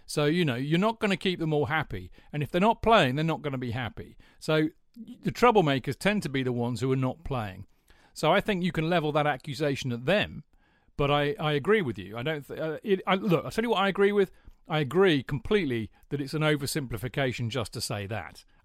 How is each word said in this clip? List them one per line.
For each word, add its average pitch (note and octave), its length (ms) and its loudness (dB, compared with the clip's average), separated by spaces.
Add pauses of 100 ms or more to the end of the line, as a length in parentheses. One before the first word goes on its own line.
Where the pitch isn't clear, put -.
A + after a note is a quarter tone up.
So, D3 220 0
you E3+ 180 4
know, B2 120 0
you're D3 220 0
not A3 220 2
gonna G3 160 2
keep F3+ 220 -2
them D#3+ 160 0
all D3 120 2
happy. B2+ 440 -4 (220)
And D3 100 -4
if - 80 -6
they're F3 100 0
not G#3+ 220 2
playing, F#3 320 6
they're D3+ 100 0
not D#3+ 160 -2
gonna C#3+ 180 -6
be B2 120 -6
happy. - 460 -8 (220)
So D#3 300 2 (540)
the - 100 -2
troublemakers D3+ 680 4
tend G3+ 260 0
to - 40 -6
be C3 140 -2
the B2+ 100 -2
ones A#2+ 280 -2
who C3 120 0
are C3 40 0
not C3 280 -2
playing. G2+ 420 -6 (460)
So D#3 180 0
I G3 100 4
think F#3+ 220 -2
you F3+ 100 0
can D#3+ 180 0
level D#3 220 2
that D3 140 2
accusation C#3 640 -2
at A#2+ 140 -6
them. F3 400 -2 (540)
But C#3+ 120 2
I, D3 300 2
I D3+ 120 0
agree E3+ 280 2
with A#2 180 -4
you. G2 180 -10
I A#2+ 60 -6
don't D3 240 -4
th-, - 140 -10
uh, D#3 220 -6
it, F#3+ 240 0
I, F#3+ 80 2
look, F#3 300 2
I'll B2+ 60 -8
tell A3+ 140 -2
you A#3+ 60 0
what F#3+ 100 0
I G3 80 2
agree G3 240 2
with. G3+ 180 2 (380)
I D#3 120 0
agree D3+ 420 4
completely B2+ 680 -2 (200)
that C#3+ 100 -4
it's C3+ 140 -6
an D#3 80 -2
oversimplification C3 1080 -2
just A2+ 240 -4
to A#2 80 -10
say G#2 260 -6
that. G2 380 -10 (200)